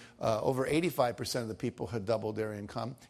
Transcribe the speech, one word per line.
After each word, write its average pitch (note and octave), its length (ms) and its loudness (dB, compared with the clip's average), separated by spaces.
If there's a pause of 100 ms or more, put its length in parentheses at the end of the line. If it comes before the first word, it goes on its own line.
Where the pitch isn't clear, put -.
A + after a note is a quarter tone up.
(200)
uh, A2+ 220 2
over C3 260 2
eighty-five C#3+ 480 4
percent - 280 -2
of A2+ 40 -4
the A2 80 -4
people A#2 320 -2
had G#2 180 -4
doubled G#2+ 300 2
their G#2+ 160 -2
income. A2+ 460 -6 (120)